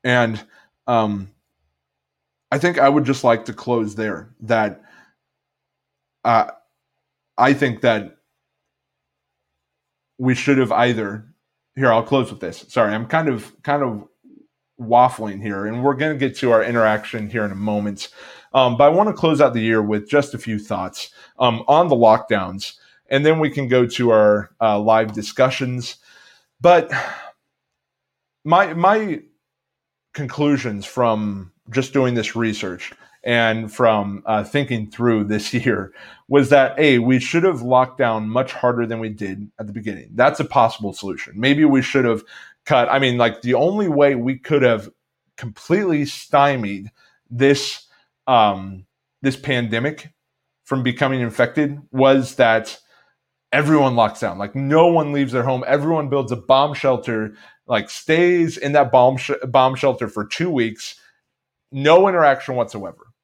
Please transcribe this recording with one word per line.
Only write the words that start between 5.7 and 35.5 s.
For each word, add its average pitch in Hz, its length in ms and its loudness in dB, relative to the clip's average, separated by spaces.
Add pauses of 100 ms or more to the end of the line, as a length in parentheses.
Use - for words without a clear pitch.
uh, 113 260 2 (880)
I 131 160 4
think 135 280 -2
that 107 380 -2 (2000)
we 127 180 0
should 135 220 2
have 123 120 0
either, 110 560 -2 (480)
here, 131 180 2
I'll 113 120 2
close 131 260 0
with 101 100 -16
this. 85 280 -14
Sorry, 107 260 0
I'm 117 120 -6
kind 160 220 -2
of, 113 340 -8
kind 143 200 -4
of 110 240 -8 (760)
waffling 110 600 0
here, 101 260 -6
and 120 180 -6
we're 139 100 2
gonna 151 220 -4
get 131 220 -4
to 123 120 -2
our 110 120 4
interaction 110 680 -2
here 107 160 -4
in 101 80 -6
a 95 40 -12
moment. 104 520 -4 (460)
Um, 123 220 2
but 143 80 4
I 147 40 6
wanna 196 240 2
close 151 280 0
out 131 120 4
the 117 80 -4
year 110 220 0
with 104 260 -4
just 143 260 0
a 113 40 -12
few 107 200 -8
thoughts, 92 520 -10 (280)
um, 117 300 0
on 160 200 4
the 139 80 2
lockdowns, 107 800 0 (340)
and 139 180 0
then 160 120 4
we 151 120 0
can 139 180 -6
go 123 180 4
to 120 240 0
our, 104 400 4 (100)
uh, 107 180 2
live 110 340 2
discussions. 123 840 -4 (640)
But 170 300 4 (1500)
my, 170 280 2
my 190 500 0 (920)
conclusions 127 720 -4
from 107 680 -2 (180)
just 131 220 -4
doing 127 220 0
this 113 200 -4
research 104 580 -6 (300)
and 110 500 0
from, 101 540 0
uh, 107 180 -2
thinking 120 460 -4
through 113 340 0
this 104 300 -4